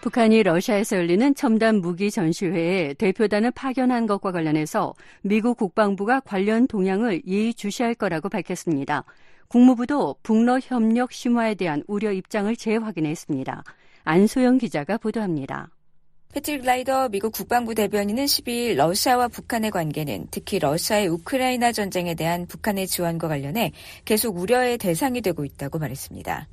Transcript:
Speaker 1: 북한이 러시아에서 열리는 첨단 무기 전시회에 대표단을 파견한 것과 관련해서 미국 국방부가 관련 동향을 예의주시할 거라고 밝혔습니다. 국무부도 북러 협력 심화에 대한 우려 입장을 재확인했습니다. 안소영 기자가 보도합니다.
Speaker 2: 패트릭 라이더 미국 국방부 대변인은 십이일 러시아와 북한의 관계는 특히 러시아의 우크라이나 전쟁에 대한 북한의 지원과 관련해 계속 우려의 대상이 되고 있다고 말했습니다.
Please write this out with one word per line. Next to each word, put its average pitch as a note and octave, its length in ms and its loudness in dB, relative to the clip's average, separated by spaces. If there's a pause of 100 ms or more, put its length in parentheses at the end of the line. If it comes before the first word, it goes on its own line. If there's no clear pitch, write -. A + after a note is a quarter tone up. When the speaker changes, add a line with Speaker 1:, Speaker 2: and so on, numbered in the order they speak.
Speaker 1:
북한이 A3 420 6
러시아에서 G3 540 2
열리는 F#3 360 4
첨단 A3 440 2
무기 F3+ 340 -2
전시회에 E3+ 840 0
대표단을 G#3 560 2
파견한 B3+ 560 0
것과 G3+ 260 -2
관련해서 D#3 600 0 (260)
미국 A3 360 2
국방부가 G#3 640 0
관련 A3 480 0
동향을 F#3+ 580 0
예의주시할 A3 680 -2
거라고 F3 320 -4
밝혔습니다. D3+ 760 -4 (420)
국무부도 B3 760 4
북러 A#3+ 360 4
협력 A#3+ 540 0
심화에 A#3 420 0
대한 D#3+ 320 -2
우려 G#3 240 -2
입장을 G3+ 420 -2
재확인했습니다. E3+ 1080 -4 (440)
안소영 B3 520 6
기자가 F#3+ 400 -2
보도합니다. F3 720 -4 (600)
Speaker 2:
패트릭 C#4+ 320 -6
라이더 B3+ 460 0
미국 G3+ 220 -4
국방부 A3+ 420 -2
대변인은 G#3 540 0
십이일 A#3+ 480 -2
러시아와 A3 540 2
북한의 A3 420 -4
관계는 D3+ 580 -4
특히 - 300 -6
러시아의 G3+ 480 0
우크라이나 A#3+ 640 0
전쟁에 F#3 420 -4
대한 E3+ 320 -2
북한의 F#3+ 400 -4
지원과 E3+ 440 -2
관련해 D3+ 420 -2 (320)
계속 G#3+ 340 0
우려의 A#3+ 400 0
대상이 G3 440 -2
되고 D#3 220 -2
있다고 C#3 360 -8
말했습니다. B2 720 -8